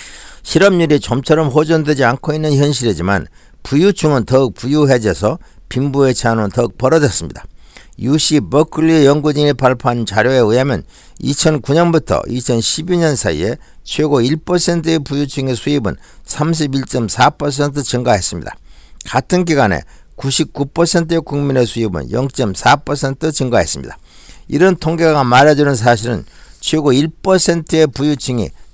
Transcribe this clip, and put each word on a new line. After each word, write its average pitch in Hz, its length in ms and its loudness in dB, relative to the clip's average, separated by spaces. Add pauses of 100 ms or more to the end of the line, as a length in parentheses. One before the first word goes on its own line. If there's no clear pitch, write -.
(420)
실업률이 170 580 2
좀처럼 151 480 0
호전되지 151 560 0
않고 135 300 -2
있는 156 200 -2
현실이지만 110 720 0 (360)
부유층은 151 640 2
더욱 131 300 2
부유해져서 127 840 0 (300)
빈부의 135 460 0
차이는 113 340 0
더욱 120 280 -2
벌어졌습니다. 131 680 0 (540)
유씨 147 420 0
버클리 156 640 2
연구진이 147 480 2
발표한 123 520 0
자료에 120 340 2
의하면 117 440 2 (360)
이천구 143 540 0
년부터 165 540 2
이천십이 127 720 -2
년 160 180 2
사이에 92 400 -2 (300)
최고 147 340 0
일 131 160 0
퍼센트의 165 640 -2
부유층의 139 560 -4
수입은 117 400 -2 (300)
삼십일점사 135 1040 -2
퍼센트 143 540 -2
증가했습니다. 113 680 -2 (520)
같은 180 380 -2
기간에 123 380 0 (340)
구십구 139 520 -2
퍼센트의 165 580 0
국민의 139 400 0
수입은 90 460 -4
영점사 123 640 0
퍼센트 143 560 -6
증가했습니다. 87 640 -2 (500)
이런 165 300 2
통계가 156 480 0
말해주는 139 500 4
사실은 113 480 0 (380)
최고 147 320 0
일 147 160 2 (120)
퍼센트의 170 640 2
부유층이 135 640 -4 (240)